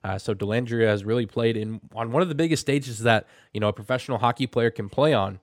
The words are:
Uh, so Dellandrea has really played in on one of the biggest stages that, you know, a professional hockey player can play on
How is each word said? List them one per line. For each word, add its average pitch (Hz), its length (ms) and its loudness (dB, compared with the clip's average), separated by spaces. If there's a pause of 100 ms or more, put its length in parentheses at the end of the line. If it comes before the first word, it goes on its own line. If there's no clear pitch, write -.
Uh, 98 160 -6
so 107 160 -4
Dellandrea 113 540 0
has 104 160 2
really 113 220 0
played 117 300 0
in 107 240 -6 (140)
on 113 160 -6
one 143 120 2
of 185 60 0
the 156 60 -4
biggest 156 280 0
stages 127 420 -2
that, 113 240 4 (240)
you 107 80 -4
know, 107 80 2
a 107 40 2
professional 123 460 -4
hockey 120 300 0
player 117 220 2
can 101 180 -8
play 147 260 2
on 98 280 0